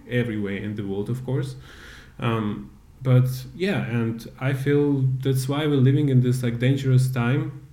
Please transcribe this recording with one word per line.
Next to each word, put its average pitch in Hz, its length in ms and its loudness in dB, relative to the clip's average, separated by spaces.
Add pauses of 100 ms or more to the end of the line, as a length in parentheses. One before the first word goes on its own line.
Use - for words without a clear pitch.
(100)
everywhere 107 460 -2
in 104 180 -6
the 104 100 -8
world, 98 240 -4
of 123 160 -6
course. 131 300 -4 (640)
Um, 104 540 -4 (300)
but 127 260 4 (260)
yeah, 165 300 -2
and 113 440 -4 (120)
I 131 120 0
feel 143 500 2 (180)
that's 135 280 0
why 147 200 0
we're 147 80 2
living 139 320 4
in 127 140 6
this, 123 200 2
like, 117 160 -2
dangerous 127 500 4
time 123 640 -2